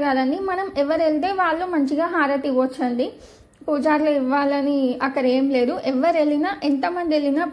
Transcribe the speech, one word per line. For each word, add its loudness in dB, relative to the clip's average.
కాదండి, 0
మనం -2
ఎవరు 0
వెళ్తే 0
వాళ్ళు 0
మంచిగా 0
హారతి 0
ఇవ్వచ్చండి. 0
పూజారులు 2
ఇవ్వాలని 0
అక్కడ -2
ఏం 2
లేదు. 2
ఎవరు 2
వెళ్ళినా, 2
ఎంతమంది -2
వెళ్ళినా 0